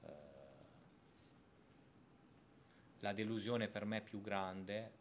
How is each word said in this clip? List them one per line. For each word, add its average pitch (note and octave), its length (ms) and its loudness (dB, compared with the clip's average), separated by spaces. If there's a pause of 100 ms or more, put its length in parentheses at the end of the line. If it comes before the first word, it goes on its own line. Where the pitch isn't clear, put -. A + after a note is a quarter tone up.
Eh, D#2+ 60 -10 (3000)
la G2+ 120 4
delusione A2 560 4
per G#2 160 -2
me G#2+ 180 2
più G#2 200 -6
grande G2 800 0